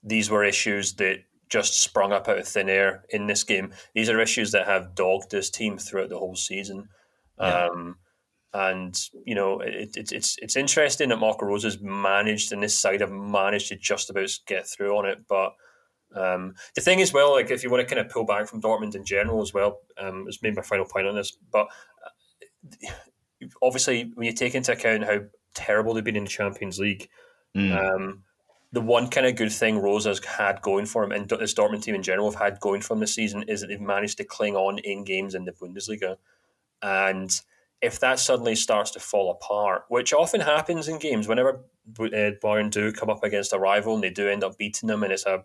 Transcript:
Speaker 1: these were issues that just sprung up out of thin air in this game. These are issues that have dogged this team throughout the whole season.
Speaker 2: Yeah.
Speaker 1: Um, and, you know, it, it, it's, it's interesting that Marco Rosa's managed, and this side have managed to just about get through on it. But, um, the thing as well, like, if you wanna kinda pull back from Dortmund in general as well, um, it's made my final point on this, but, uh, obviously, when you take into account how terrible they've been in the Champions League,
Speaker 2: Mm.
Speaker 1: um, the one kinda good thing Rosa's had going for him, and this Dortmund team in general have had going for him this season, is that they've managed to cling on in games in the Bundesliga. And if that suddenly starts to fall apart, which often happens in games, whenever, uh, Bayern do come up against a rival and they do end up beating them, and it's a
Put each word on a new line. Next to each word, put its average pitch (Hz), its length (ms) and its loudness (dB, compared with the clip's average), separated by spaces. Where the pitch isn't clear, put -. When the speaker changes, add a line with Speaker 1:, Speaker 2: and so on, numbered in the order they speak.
Speaker 1:
these 104 260 2
were 107 140 4
issues 101 520 0
that 95 240 0
just - 320 2
sprung 98 300 2
up 98 160 0
out 101 120 2
of 90 80 -8
thin 98 200 -2
air 98 420 2
in 104 180 -2
this 101 160 0
game. 95 280 -2
These 113 160 2
are 110 100 4
issues 110 320 0
that 95 140 2
have 95 300 0
dogged 95 360 2
this 98 200 -2
team 104 260 -4
throughout 98 320 -4
the 107 80 -8
whole 92 180 -6
season. 98 540 -8
Speaker 2:
Yeah. 90 220 2
Speaker 1:
Um, 87 320 -6
and, 92 440 -2
you 117 80 -4
know, 98 280 0
it, 107 360 -8
it, 110 140 -10
it's, - 280 -4
it's 110 160 -4
interesting 139 540 2
that 113 80 2
Marco 110 280 2
Rosa's 101 360 -2
managed, 101 720 0
and 101 100 -4
this 104 160 0
side 101 240 2
have 95 100 -2
managed 101 580 -2
to 98 60 -8
just - 360 -4
about 98 180 -2
get 95 220 -4
through 101 280 -2
on 101 120 2
it. 98 200 -6
But, 95 260 2
um, 92 380 -2
the 135 60 -2
thing 185 200 6
as 180 100 4
well, 143 200 6
like, 127 180 4
if 127 140 -2
you 123 80 -2
wanna 123 140 4
kinda 120 200 -2
pull 113 200 -4
back 107 220 0
from 110 140 -12
Dortmund 107 340 0
in 98 100 -10
general 107 360 0
as 98 140 -6
well, 101 240 2
um, 95 300 -8
it's - 160 -14
made 107 120 0
my 92 60 -4
final 98 240 0
point 98 220 -2
on 104 80 -2
this, 101 160 -4
but, 104 160 2
uh, - 840 -20
obviously, 127 500 2
when 117 140 -4
you 117 60 -2
take 123 220 -2
into 127 160 0
account 113 320 2
how 104 180 2
terrible 107 400 2
they've 110 80 -2
been 107 120 -2
in 101 100 -2
the 98 40 -10
Champions 98 500 -6
League, 101 300 -2
Speaker 2:
Mm. 98 200 4
Speaker 1:
um, 95 480 -2
the 120 100 0
one 120 280 4
kinda 127 220 4
good 113 200 0
thing 110 280 2
Rosa's 101 440 2
had 101 380 0
going 101 240 0
for 110 180 0
him, 101 80 -2
and 101 180 -4
this 110 240 -2
Dortmund 104 300 2
team 110 120 -4
in 95 80 -2
general 98 280 0
have 104 80 -10
had 101 200 0
going 101 220 0
for 113 120 -4
him 107 60 0
this 107 160 0
season, 104 320 -2
is 104 140 -4
that 101 60 -10
they've 101 140 -10
managed 101 360 -2
to 101 60 -8
cling 104 320 -2
on 98 240 2
in 101 240 -6
games 98 320 -4
in 92 100 -6
the 90 60 -8
Bundesliga. 95 640 -8
And 95 500 0
if 117 180 0
that 131 180 4
suddenly 117 380 2
starts 107 360 2
to - 80 -14
fall 98 300 0
apart, 101 600 0
which 123 240 0
often 165 280 4
happens 156 460 0
in 160 100 -4
games, 127 300 -2
whenever, 127 320 2
uh, 107 320 0
Bayern 107 300 2
do 107 200 0
come 110 180 -4
up 104 140 0
against 101 300 0
a 98 60 2
rival 104 340 4
and 107 100 0
they 95 60 0
do 101 180 0
end 101 160 0
up 95 140 -4
beating 104 300 -6
them, 107 160 0
and 98 100 0
it's 98 120 -4
a 95 200 0